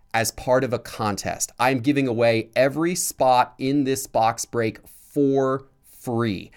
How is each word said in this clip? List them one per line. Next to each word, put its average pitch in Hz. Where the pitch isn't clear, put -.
as 113
part 131
of 120
a 117
contest. -
I'm 131
giving 135
away 113
every 143
spot 127
in 135
this 131
box 113
break 113
for 135
free. 113